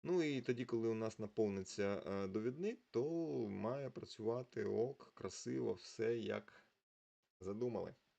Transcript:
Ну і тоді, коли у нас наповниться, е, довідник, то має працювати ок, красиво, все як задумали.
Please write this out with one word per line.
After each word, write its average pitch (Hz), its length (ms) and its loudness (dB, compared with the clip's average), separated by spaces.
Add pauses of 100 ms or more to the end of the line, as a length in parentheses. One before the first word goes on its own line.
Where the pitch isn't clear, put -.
Ну 175 200 4
і 143 180 2
тоді, 123 240 0
коли 113 240 2
у 110 40 4
нас 110 260 -2
наповниться, 101 840 0
е, 98 220 0
довідник, 131 520 -2 (120)
то 127 180 2 (380)
має 113 420 -2
працювати 113 760 -2
ок, 107 480 0
красиво, 120 600 -2
все 113 440 0
як 104 480 -4 (720)
задумали. 104 560 -2 (240)